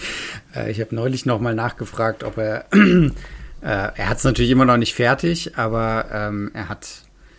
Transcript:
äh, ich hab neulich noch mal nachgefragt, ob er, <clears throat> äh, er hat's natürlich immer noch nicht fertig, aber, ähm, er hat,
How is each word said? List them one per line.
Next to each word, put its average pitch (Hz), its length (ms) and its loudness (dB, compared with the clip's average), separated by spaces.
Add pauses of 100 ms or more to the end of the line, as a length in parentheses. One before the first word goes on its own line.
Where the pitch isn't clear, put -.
(560)
äh, 113 140 -6
ich 107 120 -6
hab 110 100 -8
neulich 123 340 -2
noch 120 140 2
mal 117 160 -2
nachgefragt, 110 680 -4
ob 110 140 -8
er, 110 320 -4
<clears throat> - 40 -12
äh, 180 360 8 (520)
er 98 480 -2
hat's 120 140 -2
natürlich 120 280 4
immer 131 140 6
noch 123 120 6
nicht 117 160 2
fertig, 143 640 0
aber, 113 540 0
ähm, 104 420 -4
er 107 160 -8
hat, - 340 -14 (360)